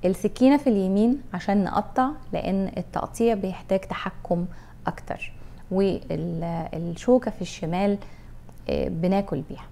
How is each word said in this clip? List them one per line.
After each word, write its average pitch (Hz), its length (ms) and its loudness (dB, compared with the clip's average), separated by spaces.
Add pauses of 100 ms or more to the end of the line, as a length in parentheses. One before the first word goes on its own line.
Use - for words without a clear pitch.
السكينة 214 520 6
في 277 100 2
اليمين 208 540 4 (120)
عشان 196 300 2
نقطع، 254 460 2 (240)
لأن 190 440 0
التقطيع - 560 0
بيحتاج 190 460 0
تحكم - 640 -4 (420)
أكتر، - 460 -6 (380)
والشوكة 170 1600 0
في - 100 -8
الشمال، 185 560 0 (720)
آه، 69 180 0
بناكل 180 640 0
بيها. - 220 -12